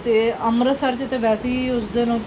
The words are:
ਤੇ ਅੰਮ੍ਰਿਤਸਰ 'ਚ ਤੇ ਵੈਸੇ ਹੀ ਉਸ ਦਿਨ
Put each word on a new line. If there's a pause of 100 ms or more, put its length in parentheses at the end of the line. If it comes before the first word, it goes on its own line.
ਤੇ (100)
ਅੰਮ੍ਰਿਤਸਰ
'ਚ
ਤੇ
ਵੈਸੇ
ਹੀ
ਉਸ
ਦਿਨ